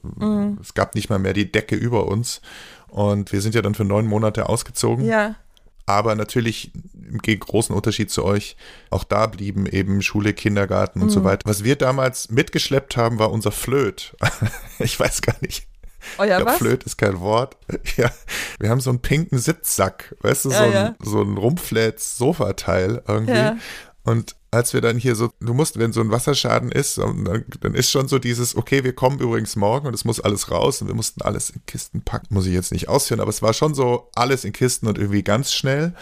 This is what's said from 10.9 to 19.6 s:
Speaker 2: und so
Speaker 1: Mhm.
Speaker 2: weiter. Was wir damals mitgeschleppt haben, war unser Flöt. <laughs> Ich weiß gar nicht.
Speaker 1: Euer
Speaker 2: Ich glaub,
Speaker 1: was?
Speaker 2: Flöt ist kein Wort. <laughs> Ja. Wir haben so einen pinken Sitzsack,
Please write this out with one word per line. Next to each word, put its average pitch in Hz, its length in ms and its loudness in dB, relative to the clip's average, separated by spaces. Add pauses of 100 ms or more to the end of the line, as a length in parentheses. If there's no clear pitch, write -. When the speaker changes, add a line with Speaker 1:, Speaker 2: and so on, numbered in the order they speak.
Speaker 2:
und 214 80 4
so 208 100 4
Speaker 1:
Mhm. 92 40 4
Speaker 2:
weiter. 98 240 2
Was 101 140 0
wir 127 140 4
damals 131 540 0
mitgeschleppt - 680 0
haben, 117 240 2
war 110 100 4
unser 104 220 0
Flöt. - 680 -2
<laughs> - 600 -2
Ich - 180 -2
weiß - 240 0
gar - 180 0
nicht. - 260 -8 (520)
Speaker 1:
Euer 202 100 2
Speaker 2:
Ich 185 80 4
glaub, 208 120 2
Speaker 1:
was? 285 100 4
Speaker 2:
Flöt 117 260 2
ist - 140 -10
kein 98 220 2
Wort. 110 360 0 (200)
<laughs> - 200 -4
Ja. 120 140 2 (500)
Wir 104 100 2
haben 127 100 2
so 127 100 0
einen 123 100 0
pinken 147 380 0
Sitzsack, - 840 -2